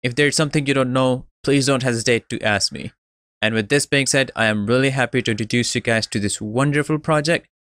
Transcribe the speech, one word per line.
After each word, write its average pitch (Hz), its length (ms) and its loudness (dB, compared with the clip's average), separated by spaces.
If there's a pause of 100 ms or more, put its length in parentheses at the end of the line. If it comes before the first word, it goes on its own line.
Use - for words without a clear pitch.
If 120 140 -6
there 147 120 2
is 135 80 0
something 147 300 0
you 139 80 0
don't 131 200 0
know, 131 320 0 (180)
please 139 220 2
don't 135 180 2
hesitate 117 460 0
to - 120 -8
ask 104 300 0
me. 67 200 -10 (500)
And 110 120 0
with 110 140 0
this 143 180 2
being 139 200 0
said, 135 280 0
I 113 120 0
am 107 200 0
really 131 260 2
happy 131 300 -2
to 117 100 -2
introduce 113 440 -2
you 120 60 -2
guys 113 260 0
to 113 140 -4
this - 180 -2
wonderful 143 600 0
project. 156 500 -2 (140)